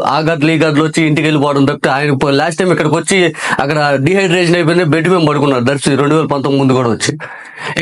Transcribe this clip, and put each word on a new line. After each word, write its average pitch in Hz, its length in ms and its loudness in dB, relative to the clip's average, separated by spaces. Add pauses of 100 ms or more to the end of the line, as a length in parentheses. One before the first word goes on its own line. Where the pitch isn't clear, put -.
(120)
ఆ 139 40 0 (120)
గడ్లు, 160 260 0
ఈ 160 80 0
గడ్లు 156 240 2
వచ్చి 156 220 -2
ఇంటికి 151 200 0
వెళ్ళిపోవడం 143 400 0
తప్పితే 147 280 -2
ఆయన 147 260 -2
పో-, 143 160 0
లాస్ట్ 160 220 -2
టైమ్ 185 140 2
ఇక్కడికి 151 240 0
వచ్చి 170 200 0 (440)
అక్కడ 147 160 0 (280)
డీహైడ్రేషన్ 180 520 2
అయిపోయింది, 170 360 2
బెడ్ 160 180 0
మీద 185 160 2
పడుకున్నారు 139 400 0
దర్శి 139 220 -2 (100)
రెండు 147 180 2
వేల 160 140 0
పంతొమ్మిది 139 300 0
ముందు 131 160 2
కూడా 123 160 0
వచ్చి. - 180 -6 (680)